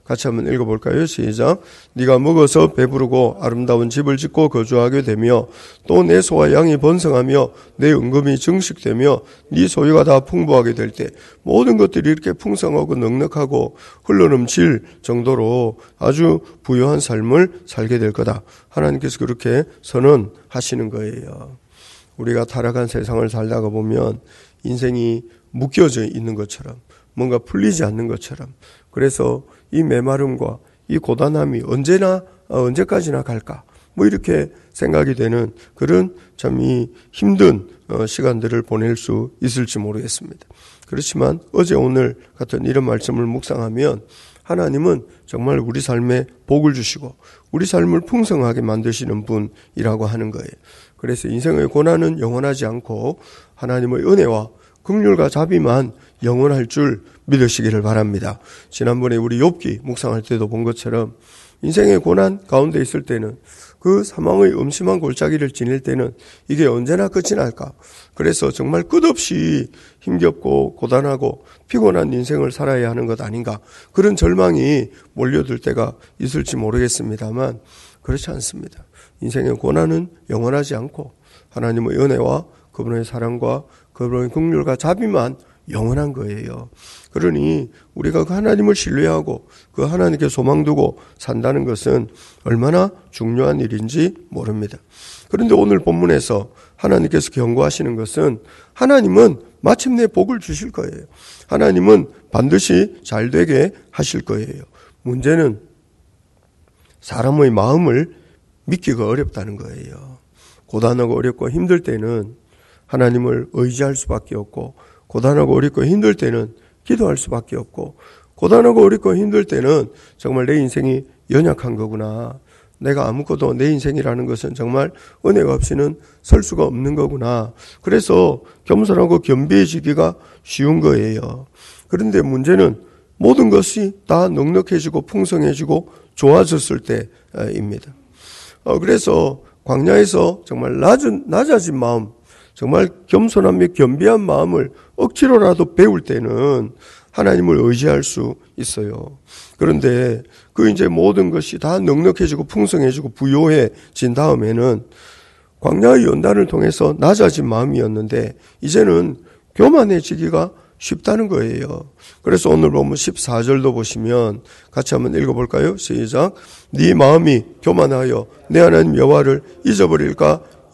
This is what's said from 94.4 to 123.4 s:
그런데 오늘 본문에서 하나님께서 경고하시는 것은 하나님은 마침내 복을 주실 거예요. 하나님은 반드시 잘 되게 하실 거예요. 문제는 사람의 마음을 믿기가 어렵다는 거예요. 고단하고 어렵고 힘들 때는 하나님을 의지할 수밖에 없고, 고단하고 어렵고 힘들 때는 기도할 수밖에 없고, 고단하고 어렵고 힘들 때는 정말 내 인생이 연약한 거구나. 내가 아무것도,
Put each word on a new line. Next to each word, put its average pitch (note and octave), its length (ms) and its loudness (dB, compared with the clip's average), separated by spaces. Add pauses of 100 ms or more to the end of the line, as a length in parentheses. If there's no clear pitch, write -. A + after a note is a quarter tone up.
그런데 A3+ 260 2
오늘 G3+ 240 4
본문에서 E3 720 0 (240)
하나님께서 D#3 560 0
경고하시는 C3 640 -2
것은 A2+ 460 -2 (320)
하나님은 A3 680 4 (200)
마침내 A#3+ 440 0
복을 G3+ 340 0
주실 E3 320 -10
거예요. - 340 -10 (420)
하나님은 F2+ 640 4 (200)
반드시 F3+ 720 2
잘 A2 280 -6
되게 D#3+ 400 2 (180)
하실 - 320 -6
거예요. G#2+ 420 -8 (380)
문제는 C3 600 0 (1400)
사람의 C3 520 0
마음을 C3+ 640 2 (520)
믿기가 C#3+ 420 -2
어렵다는 G#2+ 480 -6
거예요. C3 640 -18 (500)
고단하고 A#2 480 0
어렵고 B2 340 -4
힘들 F3 320 0
때는 A2+ 540 -6 (520)
하나님을 B2 640 0
의지할 C3 420 -2
수밖에 A2+ 400 -8
없고, A2+ 400 -12 (320)
고단하고 C3+ 480 2
어렵고 C3+ 300 2
힘들 G#3 300 2
때는 A#2 380 -4 (300)
기도할 G#3 340 0
수밖에 - 380 -8
없고, - 400 -12 (400)
고단하고 A3+ 480 6
어렵고 G3 320 4
힘들 G#3 300 0
때는 C3+ 440 0 (280)
정말 B2+ 280 -2
내 D3 120 0
인생이 C3 460 -2 (280)
연약한 C#3 440 0
거구나. A2 640 -10 (380)
내가 C#3 300 -2
아무것도, C#3 460 -2